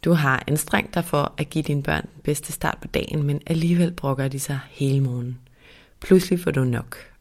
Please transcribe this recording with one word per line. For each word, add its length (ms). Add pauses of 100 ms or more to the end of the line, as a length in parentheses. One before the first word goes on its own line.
Du 80
har 340
anstrengt 480
dig 100
for 340
at 120
give 140
dine 180
børn 200
den 220
bedste 280
start 280
på 80
dagen, 340
men 240
alligevel 460
brokker 360
de 120
sig 180 (120)
hele 300
morgenen. 380 (640)
Pludselig 400
får 100
du 140
nok. 320 (240)